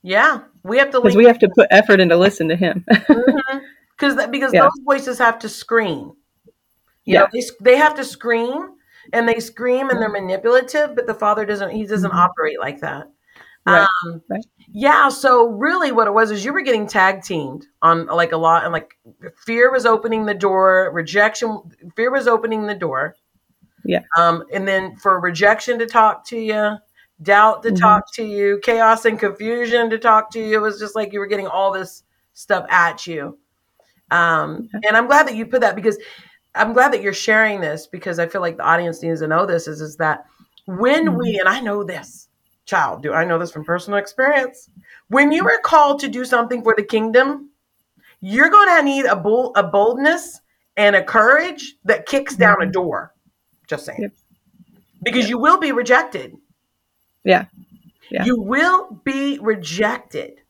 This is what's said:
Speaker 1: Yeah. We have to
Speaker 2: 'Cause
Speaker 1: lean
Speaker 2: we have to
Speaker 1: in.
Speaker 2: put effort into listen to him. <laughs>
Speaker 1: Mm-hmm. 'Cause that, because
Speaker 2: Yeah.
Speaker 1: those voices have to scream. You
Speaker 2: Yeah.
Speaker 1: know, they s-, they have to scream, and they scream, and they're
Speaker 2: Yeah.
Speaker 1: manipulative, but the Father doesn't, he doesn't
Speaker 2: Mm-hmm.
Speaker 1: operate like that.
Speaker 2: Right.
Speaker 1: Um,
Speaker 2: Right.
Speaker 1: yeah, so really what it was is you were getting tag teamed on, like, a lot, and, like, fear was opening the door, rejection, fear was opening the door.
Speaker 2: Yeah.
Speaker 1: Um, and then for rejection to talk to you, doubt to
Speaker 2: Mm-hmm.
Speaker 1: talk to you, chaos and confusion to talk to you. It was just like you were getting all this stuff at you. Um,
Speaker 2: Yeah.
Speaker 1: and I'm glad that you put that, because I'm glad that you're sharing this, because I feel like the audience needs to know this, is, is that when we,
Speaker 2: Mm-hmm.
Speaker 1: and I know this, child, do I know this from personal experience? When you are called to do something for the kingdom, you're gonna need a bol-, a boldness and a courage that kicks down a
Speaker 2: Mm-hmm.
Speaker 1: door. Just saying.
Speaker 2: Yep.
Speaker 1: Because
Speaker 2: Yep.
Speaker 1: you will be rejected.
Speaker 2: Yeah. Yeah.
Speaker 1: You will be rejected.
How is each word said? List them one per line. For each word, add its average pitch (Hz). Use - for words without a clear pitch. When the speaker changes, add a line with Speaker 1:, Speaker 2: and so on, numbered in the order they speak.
Speaker 1:
Yeah. 220
We 214
have 277
to 254
Speaker 2:
'Cause 202
Speaker 1:
lean -
Speaker 2:
we 233
have 233
to 202
Speaker 1:
in. 180
Speaker 2:
put 196
effort 196
into 170
listen 180
to 160
him. 180
<laughs> 233
Speaker 1:
Mm-hmm. 269
'Cause 285
that, 294
because 262
Speaker 2:
Yeah. 175
Speaker 1:
those 294
voices 277
have 233
to 220
scream. 214
You 185
Speaker 2:
Yeah. -
Speaker 1:
know, 196
they 247
s-, -
they 247
have 302
to 277
scream, 240
and 233
they 226
scream, 247
and 240
they're 208
Speaker 2:
Yeah. 196
Speaker 1:
manipulative, 247
but 247
the 220
Father 208
doesn't, 196
he 214
doesn't 185
Speaker 2:
Mm-hmm. 175
Speaker 1:
operate 165
like 143
that. 139
Speaker 2:
Right. 196
Speaker 1:
Um, 170
Speaker 2:
Right. 196
Speaker 1:
yeah, 277
so 247
really 285
what 220
it 202
was 220
is 202
you 285
were 370
getting 226
tag 190
teamed 147
on, 165
like, 165
a 165
lot, 165
and, 170
like, -
fear 233
was 254
opening 220
the 208
door, 190
rejection, 208
fear 233
was 262
opening 226
the 208
door. 151
Speaker 2:
Yeah. 175
Speaker 1:
Um, 170
and 196
then 190
for 185
rejection 202
to 240
talk 220
to 233
you, 214
doubt 208
to 233
Speaker 2:
Mm-hmm. 190
Speaker 1:
talk 208
to 226
you, 202
chaos 226
and 220
confusion 226
to 226
talk 220
to 233
you. 214
It 214
was 214
just 208
like 208
you 208
were 196
getting 196
all 196
this 190
stuff -
at 170
you. 151
Um, 165
Speaker 2:
Yeah. 208
Speaker 1:
and 214
I'm 240
glad 285
that 233
you 220
put 247
that, 196
because 202
I'm 220
glad 254
that 202
you're 196
sharing 214
this, 156
because 175
I 170
feel 185
like 165
the -
audience 170
needs 165
to 156
know 165
this, 170
is, 156
is 151
that 156
when 247
we, 240
Speaker 2:
Mm-hmm. 196
Speaker 1:
and 185
I 247
know 208
this, -
child, 143
do 151
I 165
know 170
this 175
from 156
personal 180
experience? 262
When 285
you 339
are 453
called 285
to 269
do 247
something 240
for 220
the 208
kingdom, 226
you're 233
gonna 370
need 277
a 208
bol-, 220
a 202
boldness 247
and 208
a 190
courage 277
that 208
kicks 277
down 208
a -
Speaker 2:
Mm-hmm. 190
Speaker 1:
door. 175
Just 143
saying. -
Speaker 2:
Yep. 202
Speaker 1:
Because 233
Speaker 2:
Yep. 208
Speaker 1:
you 240
will 320
be 302
rejected. 240
Speaker 2:
Yeah. 185
Yeah. 185
Speaker 1:
You 247
will 302
be 277
rejected. 202